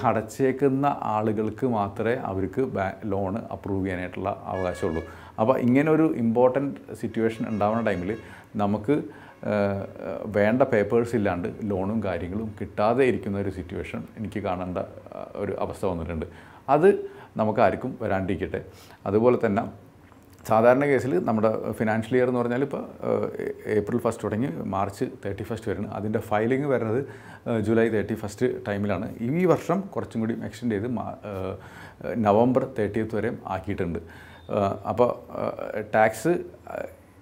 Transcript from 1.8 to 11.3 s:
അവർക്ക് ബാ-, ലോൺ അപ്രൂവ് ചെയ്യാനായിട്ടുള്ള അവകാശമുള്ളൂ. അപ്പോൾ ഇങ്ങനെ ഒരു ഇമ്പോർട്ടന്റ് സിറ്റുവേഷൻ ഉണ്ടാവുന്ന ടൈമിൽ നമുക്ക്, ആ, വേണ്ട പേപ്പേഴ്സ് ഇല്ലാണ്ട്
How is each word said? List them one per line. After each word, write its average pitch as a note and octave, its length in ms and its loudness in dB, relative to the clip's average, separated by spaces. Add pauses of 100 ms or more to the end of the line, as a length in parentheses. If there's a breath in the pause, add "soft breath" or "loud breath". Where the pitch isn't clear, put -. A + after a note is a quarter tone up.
അവർക്ക് G2 460 -4
ബാ-, G2 340 -2 (100)
ലോൺ G2 320 -2
അപ്രൂവ് G2 480 -6
ചെയ്യാനായിട്ടുള്ള F#2 600 -4
അവകാശമുള്ളൂ. F2+ 580 -2 (380 loud breath)
അപ്പോൾ A#2 180 4
ഇങ്ങനെ C3 320 4
ഒരു D#3 260 4
ഇമ്പോർട്ടന്റ് B2+ 800 2
സിറ്റുവേഷൻ A2+ 540 -2
ഉണ്ടാവുന്ന G#2+ 340 0
ടൈമിൽ G2+ 340 -2 (400 loud breath)
നമുക്ക്, G#2 460 0 (380 loud breath)
ആ, - 100 -4 (760)
വേണ്ട G#2+ 360 4
പേപ്പേഴ്സ് A#2 540 2
ഇല്ലാണ്ട് F#2 320 0 (140)